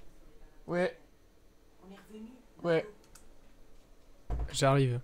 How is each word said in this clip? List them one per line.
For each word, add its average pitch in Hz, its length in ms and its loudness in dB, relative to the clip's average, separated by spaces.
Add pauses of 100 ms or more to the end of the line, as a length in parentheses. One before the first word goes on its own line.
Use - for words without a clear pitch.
(680)
Ouais. 175 280 0 (1700)
Ouais. 165 240 2 (1700)
J'arrive. 135 520 4